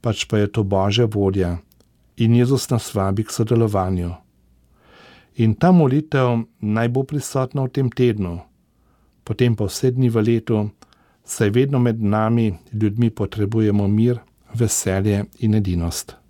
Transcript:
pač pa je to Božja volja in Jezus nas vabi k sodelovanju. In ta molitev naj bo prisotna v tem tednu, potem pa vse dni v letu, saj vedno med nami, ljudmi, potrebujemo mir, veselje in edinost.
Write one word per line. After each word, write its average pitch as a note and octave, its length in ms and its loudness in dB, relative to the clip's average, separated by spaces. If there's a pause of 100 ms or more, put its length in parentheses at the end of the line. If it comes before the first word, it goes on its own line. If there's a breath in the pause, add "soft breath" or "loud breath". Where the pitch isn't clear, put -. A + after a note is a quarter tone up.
pač - 240 -2
pa A2 120 -2
je G#2 100 2
to G#2+ 160 -2
Božja G2+ 420 2
volja G2 520 -2 (600)
in A#2 180 4
Jezus B2 340 2
nas - 260 -4
vabi G2 280 0
k - 80 -10
sodelovanju. F#2+ 840 0 (1200 soft breath)
In A2 200 2
ta F3 160 2
molitev C3 720 2 (160)
naj A2 300 0
bo C3 140 -2
prisotna C3+ 640 -4
v B2+ 40 -6
tem C3 200 -2
tednu, G#2 500 -2 (840)
potem A#2 320 0
pa G#2 140 -2
vse - 220 -2
dni B2+ 180 2
v A2+ 120 0
letu, A2+ 380 0 (640 soft breath)
saj - 260 -2
vedno C3 300 2
med A#2 220 0
nami, A2 500 2 (220)
ljudmi, A2 360 0
potrebujemo G#2 800 0
mir, A2+ 320 2 (340)
veselje G2+ 680 -2 (160)
in G#2+ 160 0
edinost. F2 600 -4 (140)